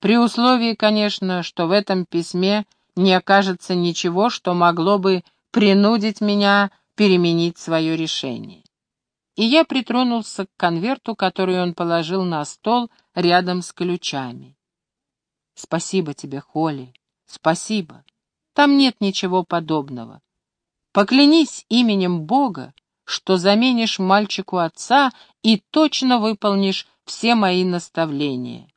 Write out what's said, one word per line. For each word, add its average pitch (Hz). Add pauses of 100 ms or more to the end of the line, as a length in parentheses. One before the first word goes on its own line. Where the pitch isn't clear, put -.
"При 208
условии, 233
конечно, 208
что -
в 165
этом 190
письме 190 (320)
не 185
окажется 190
ничего, 175
что -
могло 175
бы 185 (260)
принудить 202
меня 202 (240)
переменить 170
своё 160
решение". 117 (720)
И 220
я 294
притронулся 240
к -
конверту, 196
который 185
он 175
положил 170
на 160
стол 233 (240)
рядом 180
с -
ключами. 135 (1000)
"Спасибо 165
тебе, 139
Холли, 147 (340)
спасибо. - (480)
Там 285
нет 269
ничего 185
подобного. 139 (720)
Поклянись 285
именем 196
Бога, 165 (300)
что -
заменишь 220
мальчику 196
отца 240 (320)
и 220
точно 262
выполнишь 202 (180)
все -
мои 185
наставления". 143